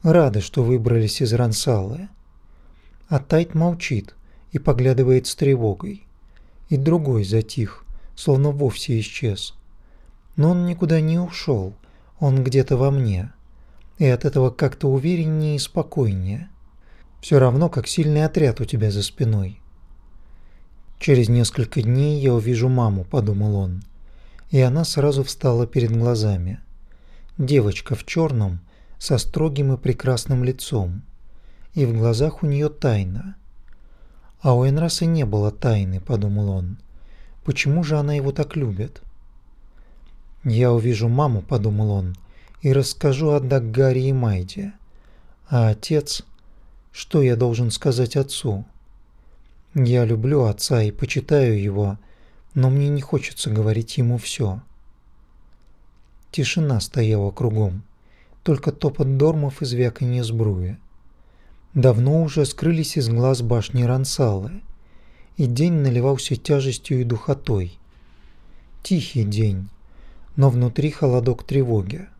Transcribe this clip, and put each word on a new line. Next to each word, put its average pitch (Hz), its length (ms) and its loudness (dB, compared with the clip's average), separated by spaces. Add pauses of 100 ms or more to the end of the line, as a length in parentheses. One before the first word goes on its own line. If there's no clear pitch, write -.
«Рады, 151 380 4
что - 200 -4
выбрались 117 600 2
из 117 100 0
Рансалы». 117 760 0 (960)
А 143 120 0
Тайт 165 360 0
молчит 165 580 -2 (380)
и - 80 -4
поглядывает 127 680 4
с - 100 -8
тревогой. 135 720 0 (640)
И 156 80 0
другой 135 480 2
затих, 107 640 -2 (280)
словно 143 380 2
вовсе 131 480 -2
исчез. - 560 -6 (800)
Но 156 160 4
он 175 140 2
никуда 165 340 2
не 160 180 2
ушел, 123 580 -4 (440)
он 135 240 2
где-то 131 320 2
во 135 160 2
мне. 110 400 -2 (680)
И 156 80 2
от 123 200 2
этого 135 240 2
как-то 139 400 -2
увереннее 156 680 0
и 139 40 -4
спокойнее. 120 880 -4 (720)
Все 143 180 4
равно, 131 300 4
как - 180 -4
сильный 151 380 2
отряд 151 340 2
у 113 60 -2
тебя 107 260 0
за 101 100 -2
спиной. 101 600 -2 (1400)
«Через 123 300 4
несколько 120 520 0
дней 139 380 2
я 135 140 4
увижу 117 340 0
маму», 110 380 0
подумал 104 500 0
он. 95 260 -4 (720)
И 139 80 4
она 127 240 4
сразу 139 400 0
встала 120 420 0
перед 117 260 0
глазами. 107 680 0 (800)
Девочка 127 580 0
в - 100 -14
черном, 110 560 -2 (360)
со 135 200 -2
строгим 143 560 0
и 123 40 -2
прекрасным 127 680 0
лицом. 107 560 -4 (720)
И 143 120 2
в 117 80 0
глазах 117 500 0
у - 20 -2
нее 147 240 0
тайна. 113 680 -2 (1040)
«А 131 140 4
у 123 120 4
Энраса 160 400 0
не 160 200 2
было 104 260 0
тайны», 98 480 0
подумал 101 500 -2
он. 92 280 -4 (640)
«Почему 147 400 0
же 151 140 0
она 147 160 0
его 139 180 -2
так 143 240 -4
любит?» 110 460 -4 (1400)
«Я 120 260 4
увижу 117 380 0
маму», 123 320 0
подумал 107 500 0
он, 95 240 -2 (460)
«и 135 100 2
расскажу 139 600 0
о 147 100 2
Даггаре 131 680 2
и 135 40 2
Майде. 113 580 -2 (800)
А 117 200 4
отец? 147 540 -2 (720)
Что - 280 0
я 123 140 4
должен 117 360 0
сказать 123 440 0
отцу? 117 480 -4 (1080)
Я 123 320 2
люблю 117 400 0
отца 110 360 0
и 104 100 0
почитаю 131 720 0
его, 101 360 -2 (560)
но 131 160 2
мне 143 180 2
не 143 140 0
хочется - 480 -6
говорить 107 480 0
ему 120 200 2
все». 98 440 -4 (1700)
Тишина 139 480 0
стояла 107 520 0
кругом, 107 520 -2 (600)
только 147 280 0
топот 135 460 0
дормов 147 440 0
и 147 40 -4
звяканье 123 580 0
сбруи. 104 540 -2 (960)
Давно 131 500 4
уже 147 220 0
скрылись 160 500 -2
из 127 140 0
глаз 123 320 2
башни 120 420 0
Рансалы, 127 800 0 (720)
и 143 100 0
день 139 280 0
наливался 135 640 0
тяжестью 135 640 -2
и - 20 0
духотой. 117 720 -4 (1040)
Тихий 135 440 -2
день, 101 440 -2 (680)
но 139 120 6
внутри 123 420 0
холодок 123 520 0
тревоги. 127 640 -2 (120)